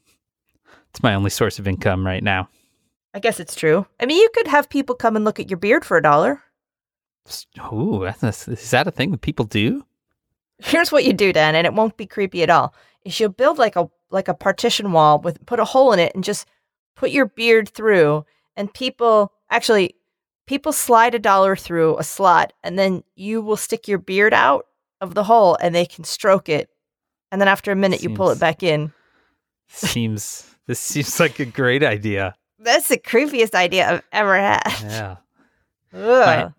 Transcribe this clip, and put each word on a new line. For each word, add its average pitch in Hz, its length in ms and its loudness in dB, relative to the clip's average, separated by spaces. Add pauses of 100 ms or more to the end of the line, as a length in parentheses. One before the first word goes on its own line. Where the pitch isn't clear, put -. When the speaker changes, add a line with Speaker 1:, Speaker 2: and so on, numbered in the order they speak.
(920)
Speaker 1:
It's - 100 -14
my 110 140 2
only 98 160 -2
source - 260 -2
of 98 100 -8
income 95 380 -2
right 92 160 -6
now. 95 260 -2 (680)
Speaker 2:
I 202 40 -12
guess 220 200 -2
it's - 160 -16
true. 160 320 0 (120)
I 240 60 -2
mean, 320 160 2
you 453 140 6
could 453 120 0
have 294 220 0
people 269 240 -4
come 226 220 0
and 214 100 -2
look 214 140 -2
at 190 100 -12
your 185 80 -6
beard 214 260 2
for 180 140 -2
a 160 40 2
dollar. 160 420 2 (840)
Speaker 1:
S-, - 220 -16 (260)
ooh, 110 340 -4 (140)
that's, - 260 -4
is - 220 -12
that 131 160 0
a 180 60 -4
thing 143 200 -4
that 135 100 -6
people 143 240 -4
do? 120 380 -2 (760)
Speaker 2:
Here's - 320 0
what 294 140 2
you - 80 2
do, 190 200 0
Dan, 156 220 2
and 170 100 2
it 165 80 -2
won't 214 240 -2
be 208 80 -14
creepy 185 380 -4
at 156 80 2
all, 135 240 2 (280)
is 180 160 -10
you'll 214 100 0
build, 285 280 0
like, 220 180 2
a, 175 140 -2 (220)
like, 190 160 -4
a 175 80 -4
partition 202 560 -2
wall 151 280 4
with, - 280 -8
put 240 120 -4
a - 60 0
hole 262 260 4
in 196 60 4
it 170 160 0
and 185 100 -8
just - 240 -6 (480)
put 254 140 -4
your 269 160 2
beard 226 420 2
through, 165 560 2 (320)
and 202 160 -10
people, 233 640 0 (160)
actually, 220 460 0 (500)
people 285 260 -6
slide 233 440 2
a 233 40 -6
dollar 196 360 2
through 165 420 0
a 147 60 -6
slot, 170 500 2 (100)
and 175 140 -6
then 190 260 -2 (120)
you 214 260 -8
will 214 160 -4
stick - 300 -8
your 202 100 -2
beard 202 380 0
out - 320 2 (340)
of 185 140 -10
the 208 80 0
hole, 202 360 6
and 175 140 -2
they 175 140 0
can - 160 -20
stroke - 440 0
it. 151 220 -2 (600)
And 196 100 -4
then 196 60 4
after 196 240 0
a 196 40 -2
minute, 190 280 0
you 170 80 -6
pull 180 180 0
it - 40 2
Speaker 1:
Seems - 60 -4
Speaker 2:
back 160 220 -2
in. 151 320 -2 (760)
Speaker 1:
Seems, - 880 -6 (120)
this 123 120 -6
seems - 400 -6
like 156 200 0
a 139 60 -4
great 127 360 -2
idea. 104 540 -2 (240)
Speaker 2:
That's 285 300 0
the 254 100 2
creepiest 247 560 0
idea 185 340 2
I've 170 220 -2
ever 196 260 2
had. 202 340 0 (120)
Speaker 1:
Yeah. 107 320 -10 (800)
Speaker 2:
Ugh. 185 40 -16
Speaker 1:
My, 196 600 2